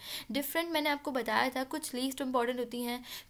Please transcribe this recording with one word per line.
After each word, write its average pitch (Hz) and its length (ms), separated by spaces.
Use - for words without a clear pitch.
डिफरेंट 330 400
मैंने 302 180
आपको 285 200
बताया 233 400
था, 262 140
कुछ - 300
लीस्ट 262 260
इंपॉर्टेंट 254 380
होती 240 240
हैं, 240 200